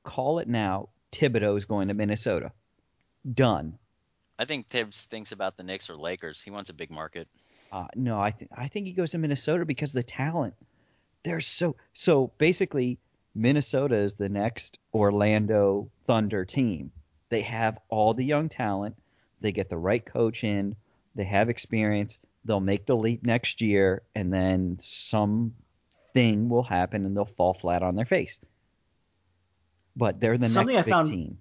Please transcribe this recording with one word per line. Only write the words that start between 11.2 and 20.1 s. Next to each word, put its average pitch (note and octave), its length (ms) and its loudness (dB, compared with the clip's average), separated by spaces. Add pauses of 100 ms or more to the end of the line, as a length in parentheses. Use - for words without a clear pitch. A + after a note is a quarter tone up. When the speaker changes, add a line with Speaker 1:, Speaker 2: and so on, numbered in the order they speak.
Speaker 1:
They're E3 180 -4
so, E3 360 -2 (160)
so C3+ 460 2
basically, D3 600 2 (380)
Minnesota C3+ 580 2
is G2+ 200 2
the G2+ 140 -4
next G#2 520 -4 (120)
Orlando G#2 960 4 (200)
Thunder G#2+ 360 2
team. F#2 460 -2 (380)
They A2 140 -2
have A2+ 360 -2 (100)
all A2 260 4
the B2+ 100 -2
young D3 240 0
talent. G#2 480 -4 (440)
They G#2 120 0
get F#2 160 -2
the F2 100 -6
right G2+ 260 0
coach A#2 380 -2